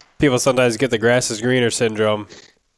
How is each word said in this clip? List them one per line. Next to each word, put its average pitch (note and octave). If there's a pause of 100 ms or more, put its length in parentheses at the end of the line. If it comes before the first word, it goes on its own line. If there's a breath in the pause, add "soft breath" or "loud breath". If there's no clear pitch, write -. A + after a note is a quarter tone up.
(180)
people B2+
sometimes B2
get B2+
the A#2
grass A#2+
is G#2+
greener B2
syndrome. G#2+ (500 loud breath)